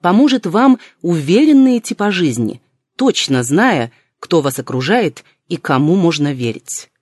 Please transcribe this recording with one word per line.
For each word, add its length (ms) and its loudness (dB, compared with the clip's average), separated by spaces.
поможет 440 2
вам 320 2
уверенно 760 2
идти 180 -6
по 160 -2
жизни, 500 -4
точно 460 0
зная, 500 0
кто 220 0
вас 180 -4
окружает 640 -4
и 80 -6
кому 400 0
можно 380 0
верить 560 -10